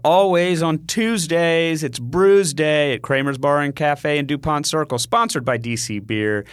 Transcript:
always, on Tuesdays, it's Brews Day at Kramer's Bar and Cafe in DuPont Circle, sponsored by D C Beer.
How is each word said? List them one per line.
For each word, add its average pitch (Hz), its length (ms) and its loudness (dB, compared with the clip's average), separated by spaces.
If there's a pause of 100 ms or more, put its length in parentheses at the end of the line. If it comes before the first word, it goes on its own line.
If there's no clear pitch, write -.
always, 180 560 4
on 160 240 -2
Tuesdays, 165 1000 0
it's 123 140 -6
Brews 175 560 2
Day 151 400 2
at 113 80 -4
Kramer's 135 380 -2
Bar 143 220 2
and 139 140 -4
Cafe 147 440 0
in 139 80 -4
DuPont 147 400 -2
Circle, 147 320 -2
sponsored 226 440 0
by 123 140 0
D 117 180 -4
C 110 220 -6
Beer. 107 560 -2